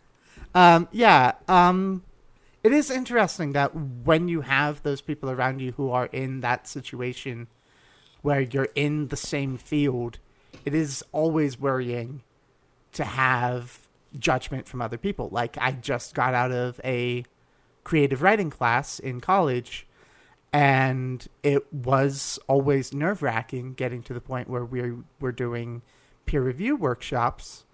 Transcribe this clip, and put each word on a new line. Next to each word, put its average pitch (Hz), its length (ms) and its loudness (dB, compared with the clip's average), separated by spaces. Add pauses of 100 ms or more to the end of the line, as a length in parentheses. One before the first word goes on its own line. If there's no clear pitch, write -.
(540)
Um, 175 380 8
yeah. 185 400 6 (160)
Um, 185 540 4 (600)
it 220 100 6
is 294 180 2
interesting 233 640 0
that 139 220 0
when 151 540 0
you 170 140 -2
have 143 400 0
those 143 180 -4
people 143 300 -6
around 131 300 -2
you 127 120 -6
who 135 180 -4
are 123 160 0
in 131 340 -6
that 123 260 -2
situation 123 800 -10 (760)
where 143 200 0
you're 135 340 0
in 147 340 -2
the - 80 -6
same 139 400 -4
field, 127 600 -2 (480)
it 147 80 -4
is 151 280 -2 (100)
always 151 460 0
worrying 127 600 -4 (720)
to 147 120 -4
have 123 840 -2 (300)
judgment 131 500 -2
from 123 140 -8
other 113 160 -6
people. 190 320 -4
Like, 113 280 -4
I 127 140 0
just 123 420 -6
got 127 200 0
out 123 180 0
of 123 320 -4
a 123 400 -2 (600)
creative 139 360 2
writing 190 300 2
class 123 480 -2
in 123 220 -8
college, 143 640 0 (680)
and 131 760 2 (160)
it 143 300 2
was 135 760 0
always 139 460 2
nerve-wracking 131 840 -4
getting 123 280 -6
to - 100 -12
the 120 80 -8
point 127 300 -8
where 123 140 -4
we 123 280 -6 (260)
were 131 140 -4
doing 120 480 -6 (460)
peer 139 160 0
review 165 340 -2
workshops 127 960 -4